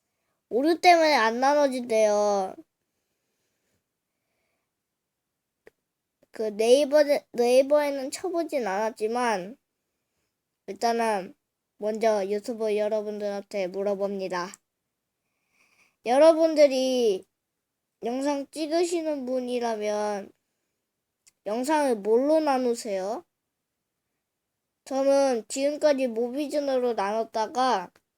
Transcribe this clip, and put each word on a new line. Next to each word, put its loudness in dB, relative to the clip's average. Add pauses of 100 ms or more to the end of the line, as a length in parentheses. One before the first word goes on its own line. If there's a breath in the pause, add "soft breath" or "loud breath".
(500)
오류 0
때문에 6
안 0
나눠진대요. 0 (3750)
그 -6
네이버, 6 (280)
네이버에는 2
쳐보진 -4
않았지만, -4 (1120)
일단은 -2 (440)
먼저 0
유튜버 -4
여러분들한테 -4
물어봅니다. -4 (1500)
여러분들이 4 (800)
영상 -4
찍으시는 -4
분이라면 -4 (1120)
영상을 -2
뭘로 2
나누세요? -4 (1600)
저는 0
지금까지 0
모비전으로 -2
나눴다가 -2 (260)